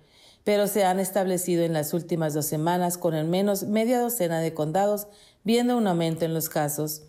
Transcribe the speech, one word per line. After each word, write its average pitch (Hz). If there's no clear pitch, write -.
pero 208
se 202
han 185
establecido 180
en 165
las 151
últimas 160
dos 147
semanas 175
con 165
al 156
menos 196
media 226
docena 180
de 165
condados 196
viendo 240
un 226
aumento 165
en 160
los 156
casos. 151